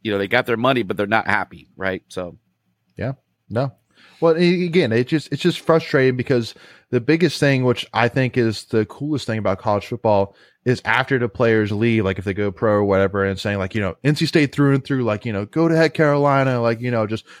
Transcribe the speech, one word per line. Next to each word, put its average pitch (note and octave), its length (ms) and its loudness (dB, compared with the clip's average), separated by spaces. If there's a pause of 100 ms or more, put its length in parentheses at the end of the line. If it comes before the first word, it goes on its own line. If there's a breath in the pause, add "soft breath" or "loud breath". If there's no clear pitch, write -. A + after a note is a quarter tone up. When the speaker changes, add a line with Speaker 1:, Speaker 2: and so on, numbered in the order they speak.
Speaker 1:
you A2 80 -6
know, G2+ 80 -2
they G2 100 -2
got B2 180 0
their A#2+ 100 0
money, B2 260 0
but G2 140 -6
they're G#2 100 -2
not G#2+ 220 0
happy, - 480 -6
right? F#2+ 320 -6
So. F2 280 -10 (600)
Speaker 2:
Yeah, A#2+ 160 -6 (360)
no. B2+ 240 -4 (480 soft breath)
Well, E3 140 4
a-, F3 300 2
again, D#3+ 280 2
it A#2+ 140 2
just, D#3+ 240 -4
it's C#3+ 120 -6
just F3 180 0
frustrating C#3 560 2
because B2 380 -2 (360 loud breath)
the B2 100 0
biggest D#3 380 0
thing, C3+ 260 2
which B2 280 0
I A#2 160 2
think C3 300 0
is A2+ 260 0
the A2 220 0
coolest D3 400 -6
thing A2 120 -4
about G2 200 -2
college G#2 260 -2
football, G#2+ 500 0 (300 soft breath)
is B2 220 0
after B2+ 320 0
the A#2+ 100 0
players A2 420 2
leave, A2 340 0
like, F#2+ 140 -2
if F#2 60 -10
they G2+ 80 -2
go G2+ 180 -4
pro G#2+ 220 0
or G#2 120 2
whatever, G2 400 2
and G2 140 -2
saying, G2+ 200 -2
like, F#2+ 160 -4
you A2 60 -2
know, F#2 220 -4
"N D3 140 2
C E3 100 -2
State D3 260 -2
through C#3 220 2
and C3 100 -2
through, C3 200 -4
like, G#2 200 -4
you A#2 80 -6
know, G2+ 120 -4
go D#3+ 240 -2
to E3 80 2
heck, D#3+ 180 2
Carolina," C#3+ 640 2
like, A#2 200 0
you B2 100 -4
know, A2+ 160 0
just, A2 180 -6 (160 loud breath)